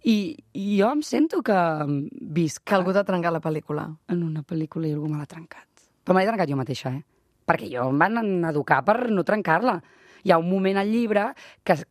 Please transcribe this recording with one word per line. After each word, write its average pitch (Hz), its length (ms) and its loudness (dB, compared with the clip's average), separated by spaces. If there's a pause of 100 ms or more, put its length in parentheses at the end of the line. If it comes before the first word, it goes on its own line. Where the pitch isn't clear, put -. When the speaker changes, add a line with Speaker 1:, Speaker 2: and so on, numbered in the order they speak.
Speaker 1:
I, 220 60 4 (400)
i 202 240 -2
jo 214 160 4
em 294 80 0
sento 311 400 0
que 208 120 2 (760)
visc 156 320 -2
Speaker 2:
Que 202 140 0
algú 185 180 2
t'ha 202 100 4
trencat 175 300 0
la 160 80 -2
pel·lícula. 156 460 -6 (260)
Speaker 1:
En 175 80 -2
una 156 240 -6
pel·lícula 160 400 -6
i 151 80 -2
algú 151 160 -4
me 151 80 -4
l'ha 147 80 -10
trencat. - 400 -20 (400)
Però 180 80 4
me 185 80 4
l'he 202 80 2
trencat 190 220 0
jo 139 80 -2
mateixa, 127 340 -4
eh? 147 80 -8 (480)
Perquè - 220 0
jo 123 180 -2
em 139 80 0
van 214 240 2 (300)
educar 143 340 2
per 240 240 2
no 185 160 0
trencar-la. 196 540 0 (420)
Hi 185 100 2
ha 165 60 6
un 170 100 0
moment 190 300 2
al 202 160 0
llibre 226 380 0 (340)
que 160 140 2 (100)